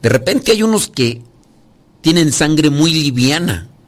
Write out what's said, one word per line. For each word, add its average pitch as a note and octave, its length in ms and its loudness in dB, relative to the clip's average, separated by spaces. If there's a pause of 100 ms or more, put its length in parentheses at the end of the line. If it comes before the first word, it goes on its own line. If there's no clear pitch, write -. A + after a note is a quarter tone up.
De A2+ 60 2
repente A3+ 420 0
hay G#3+ 100 2
unos A3 260 0
que A#2+ 360 -4 (760)
tienen E3 300 2
sangre D3+ 380 2
muy D3+ 240 0
liviana. C#3 760 -2 (180)